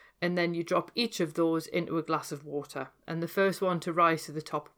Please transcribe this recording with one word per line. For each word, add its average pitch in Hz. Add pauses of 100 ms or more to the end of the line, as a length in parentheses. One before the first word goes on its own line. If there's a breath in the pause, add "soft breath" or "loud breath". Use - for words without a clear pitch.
(200 loud breath)
and 175
then 170
you 165
drop 170
each 233
of 160
those 165
into 165
a 156
glass 156
of 143
water, 143 (180)
and 165
the 165
first 196
one 180
to 175
rise 165
to 151
the 151
top -